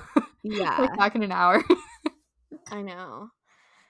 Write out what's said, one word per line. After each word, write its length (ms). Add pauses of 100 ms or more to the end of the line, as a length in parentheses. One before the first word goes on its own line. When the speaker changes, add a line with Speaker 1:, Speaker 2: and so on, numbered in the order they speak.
(160)
Speaker 1:
<laughs> 600
We'll 120
Speaker 2:
Yeah. 100
Speaker 1:
talk 160
in 80
an 80
hour. 320
<laughs> 100 (960)
Speaker 2:
I 100
know. 480 (600)